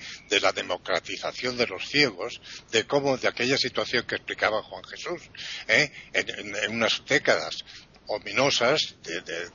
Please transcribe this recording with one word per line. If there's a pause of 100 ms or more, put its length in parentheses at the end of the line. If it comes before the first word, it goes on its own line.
(300)
de
la
democratización
de
los
ciegos, (320)
de
cómo,
de
aquella
situación
que
explicaba
Juan
Jesús, (380)
¿eh? (220)
En,
en,
en
unas
décadas (460)
ominosas
de,
de,